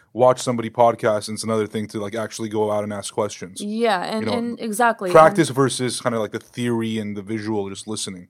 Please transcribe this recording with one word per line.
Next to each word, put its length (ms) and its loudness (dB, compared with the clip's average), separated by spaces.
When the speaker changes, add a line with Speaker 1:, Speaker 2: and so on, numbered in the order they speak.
Speaker 1:
watch 300 4
somebody 300 -2
podcast, 560 2
and 80 -8
it's 80 -8
another 240 0
thing 200 -6
to, 120 -8
like, 160 -8
actually 340 -6
go 220 0
out 120 0
and 80 -6
ask 220 -8
questions. 480 -4
Speaker 2:
Yeah, 420 0
and, 220 -4
Speaker 1:
You 60 -2
know, 60 0
Speaker 2:
and 220 -4
exactly. 520 0
Speaker 1:
practice 380 8
Speaker 2:
And 60 -6
Speaker 1:
versus 460 0
kinda, 180 0
like, 120 -2
the 80 -6
theory 580 -4
and 180 -6
the 60 -8
visual, 480 -4
just 180 -12
listening. 420 -8